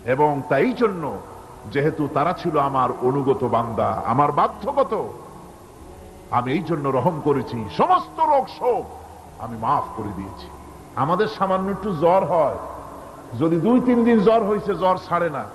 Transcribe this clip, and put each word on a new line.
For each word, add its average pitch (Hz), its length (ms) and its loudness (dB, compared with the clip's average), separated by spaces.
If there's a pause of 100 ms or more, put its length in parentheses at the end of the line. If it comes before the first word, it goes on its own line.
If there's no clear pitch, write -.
এবং 139 440 2
তাই 175 240 2
জন্য, 170 460 -2 (540)
যেহেতু 147 420 0
তারা 151 180 2
ছিল 165 260 -2
আমার 135 300 2 (140)
অনুগত 131 420 2
বান্দা, 113 640 0
আমার 143 260 2
বাধ্যগত, 233 720 0 (1300)
আমি 123 220 0
এই 175 100 0
জন্য 147 260 -2
রহম 135 360 2
করেছি, 120 400 0 (120)
সমস্ত 330 440 2
রোগ 285 260 4 (120)
শোক 233 260 0 (540)
আমি 117 200 -10
মাফ 135 260 0 (120)
করে 107 200 -6
দিয়েছি। 95 300 -12 (500)
আমাদের 185 300 0
সামান্য 190 440 -2
একটু 196 260 -4
জ্বর 175 280 4
হয়, 147 300 2 (840)
যদি 165 180 2
দুই 233 240 4
তিন 240 240 4
দিন 226 160 6
জ্বর 220 220 6
হয়েছে, 202 320 0
জ্বর 180 240 2 (100)
ছাড়ে 170 220 0
না 135 140 -6 (100)